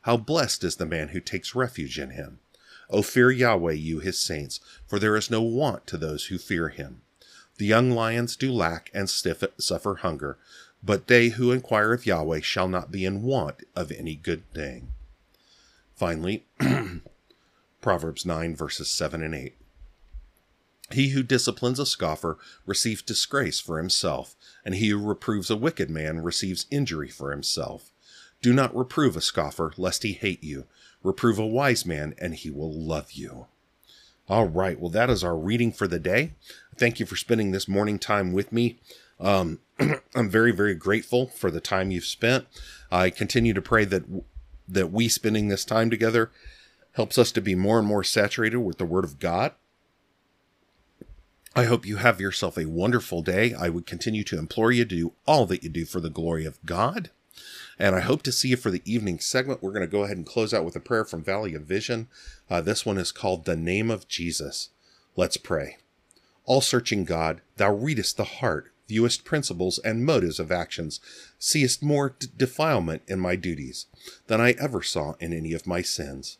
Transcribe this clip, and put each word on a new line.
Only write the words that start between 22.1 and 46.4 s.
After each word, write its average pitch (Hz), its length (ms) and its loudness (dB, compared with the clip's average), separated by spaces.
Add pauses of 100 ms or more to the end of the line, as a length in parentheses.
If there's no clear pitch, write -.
receives 101 360 -2
disgrace - 600 -2
for 80 160 -6
himself, 82 580 -2 (300)
and 95 100 -4
he 107 140 2
who 104 120 2
reproves 104 480 -2
a 113 60 2
wicked 113 340 -2
man 78 300 -4
receives 87 500 -4
injury 85 400 -2
for 71 220 -8
himself. - 600 -6 (500)
Do 120 100 4
not 131 240 4
reprove 127 400 2
a 80 60 -4
scoffer, 78 560 -2
lest 90 260 -2
he 104 100 -2
hate 92 300 -4
you. 69 220 -8 (380)
Reprove 101 360 2
a 110 60 0
wise 123 400 2
man, 76 320 -4
and 82 180 -6
he 78 140 -10
will 76 220 -6
love 78 420 -4
you. 65 340 -14 (840)
All 104 160 4
right, 87 340 0
well, 85 120 -4
that 113 180 4
is 98 140 2
our 85 120 0
reading 113 360 0
for 101 160 -2
the 85 120 0
day. 107 340 2 (440)
Thank 117 220 2
you 110 60 0
for 95 100 -12
spending 110 360 2
this 95 160 -2
morning 101 300 2
time 98 360 0
with 98 180 0
me. 117 280 0 (420)
Um, 92 380 2 (280)
<clears throat> - 280 -4
I'm 113 140 2
very, 113 220 6
very 101 220 2
grateful 107 540 0
for - 240 -2
the 82 100 -4
time 95 300 -2
you've 87 140 -4
spent. 127 420 0 (440)
I 92 180 4
continue 113 440 2
to 95 80 0
pray 107 240 4
that 92 160 0
w-, 90 220 -10 (440)
that 92 240 0
we 113 160 2
spending 107 400 2
this 98 160 0
time 113 260 2
together 113 420 2 (600)